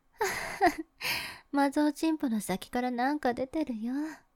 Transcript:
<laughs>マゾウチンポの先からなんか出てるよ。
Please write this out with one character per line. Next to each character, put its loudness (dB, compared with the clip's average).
<laughs> -2
マ 4
ゾ 4
ウ 4
チ 0
ン 2
ポ 0
の 0
先 -4
か -2
ら -2
な 0
ん 0
か 0
出 -4
て -2
る -6
よ。 -4